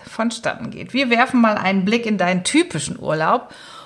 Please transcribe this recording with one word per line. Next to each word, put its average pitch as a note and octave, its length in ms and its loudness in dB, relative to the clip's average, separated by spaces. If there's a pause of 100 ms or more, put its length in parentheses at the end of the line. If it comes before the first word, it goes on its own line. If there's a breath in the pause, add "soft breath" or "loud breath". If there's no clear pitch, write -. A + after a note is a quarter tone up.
vonstatten - 600 -4
geht. - 220 -14
Wir B3+ 180 0
werfen A#3+ 300 2
mal A3 180 4
einen F#3+ 260 2
Blick A3 220 2
in G#3+ 100 0
deinen F3+ 280 0
typischen - 560 0
Urlaub. D#3+ 520 0 (340 loud breath)